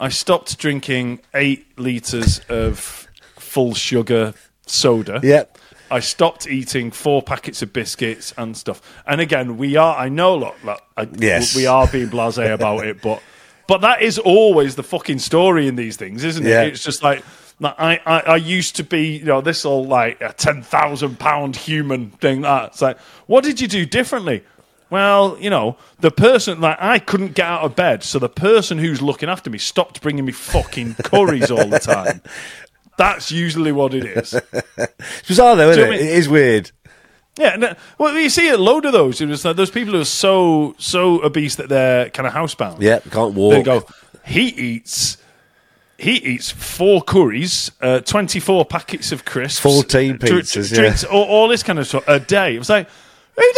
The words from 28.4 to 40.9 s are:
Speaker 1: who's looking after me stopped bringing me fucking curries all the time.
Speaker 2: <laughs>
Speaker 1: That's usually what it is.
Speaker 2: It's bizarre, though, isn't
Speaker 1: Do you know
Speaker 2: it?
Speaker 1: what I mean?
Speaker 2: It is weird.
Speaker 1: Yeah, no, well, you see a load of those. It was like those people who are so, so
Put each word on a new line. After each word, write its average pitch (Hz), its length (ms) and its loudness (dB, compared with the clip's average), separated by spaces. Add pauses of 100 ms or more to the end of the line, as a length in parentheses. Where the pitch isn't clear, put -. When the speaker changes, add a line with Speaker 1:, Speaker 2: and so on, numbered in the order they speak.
Speaker 1:
who's 156 220 -4
looking 143 300 -4
after 180 180 -8
me 110 100 -8
stopped - 440 -4
bringing 143 240 -4
me 127 60 -4
fucking - 640 -6
curries 170 540 2
all 123 160 2
the 127 120 0
time. 98 480 -2
Speaker 2:
<laughs> - 720 -14
Speaker 1:
That's 190 340 -2
usually 160 400 -2
what 139 220 0
it 131 100 -4
is. 110 300 -6
Speaker 2:
It's - 920 -8
bizarre, 240 280 6
though, 156 140 6
isn't 160 100 6
Speaker 1:
Do - 0 -
you 127 60 6
know 110 60 0
Speaker 2:
it? 107 40 -2
Speaker 1:
what 127 40 0
I 147 40 0
mean? 160 100 -2
Speaker 2:
It 175 40 4
is 160 100 4
weird. 127 420 4 (680)
Speaker 1:
Yeah, 220 180 2
no, 220 180 -2 (220)
well, 294 220 0
you 311 100 2
see 339 220 2
a 240 80 4
load 254 260 2
of 277 80 0
those. 147 300 4
It 156 40 -2
was 147 200 -6
like 170 100 -2
those 190 140 0
people 214 240 -4
who 175 80 0
are - 20 -4
so, 170 720 0
so 175 460 0